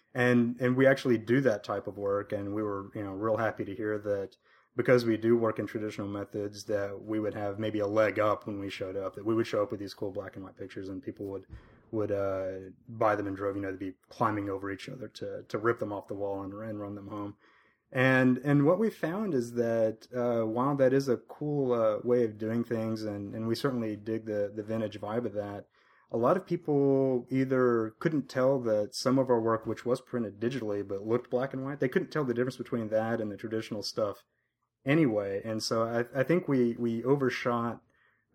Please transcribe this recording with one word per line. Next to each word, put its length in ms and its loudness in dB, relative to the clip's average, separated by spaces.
And, 440 4
and 160 2
we 120 6
actually 320 4
do 220 2
that 220 0
type 240 -6
of 100 -10
work. 360 -2
And 200 -4
we 100 -2
were, 320 -6
you 80 -6
know, 80 -8
real 260 0
happy 260 -2
to 120 -8
hear 240 -2
that, 360 -4
because 300 6
we 100 4
do 220 4
work 220 0
in 80 -4
traditional 400 -6
methods, 580 -8
that 360 -4
we 180 -4
would 160 -2
have 240 -4
maybe 200 -2
a 80 0
leg 320 2
up 280 2
when 120 -6
we 100 -8
showed 280 -8
up, 180 -6
that 100 -12
we 100 2
would 120 2
show 140 0
up 100 0
with 80 -6
these 140 -10
cool 180 -6
black 240 -10
and 80 -12
white 140 -18
pictures, 320 -10
and 140 -10
people 240 -8
would, 180 -8
would, 200 -2
uh, 600 -2
buy 260 2
them 120 -4
in 80 -6
drove. 200 -2
You 60 -4
know, 80 -4
they'd 80 -6
be 160 -6
climbing 400 0
over 220 -6
each 180 -10
other 200 -12
to, 380 -10
to 120 -4
rip 180 2
them 160 -6
off 140 -8
the 80 -8
wall 260 -4
and, 120 -8
and 260 -10
run 160 -8
them 120 -14
home. 280 -8
And, 480 4
and 260 4
what 140 4
we 100 2
found 460 -4
is 180 -2
that, 640 0
uh, 280 2
while 340 0
that 140 8
is 160 4
a 100 4
cool, 540 -2
uh, 320 4
way 200 4
of 160 -2
doing 240 0
things, 400 -2
and, 320 -6
and 120 -4
we 60 2
certainly 420 -2
dig 300 -4
the, 300 -2
the 80 -6
vintage 360 -4
vibe 280 -4
of 60 -6
that, 320 -6
a 40 -2
lot 200 4
of 80 -6
people 840 2
either 680 2
couldn't 300 0
tell 320 2
that 320 0
some 240 2
of 120 2
our 120 4
work, 240 0
which 200 -6
was 140 0
printed 400 -6
digitally 480 -2
but 200 -6
looked 240 0
black 220 -2
and 120 -6
white, 140 -8
they 100 0
couldn't 220 0
tell 120 0
the 120 0
difference 220 0
between 320 -4
that 300 2
and 120 -4
the 40 -8
traditional 460 -6
stuff 360 -2
anyway. 580 2
And 200 -4
so 200 0
I, 360 0
I 40 2
think 240 2
we, 300 4
we 260 -2
overshot, 800 0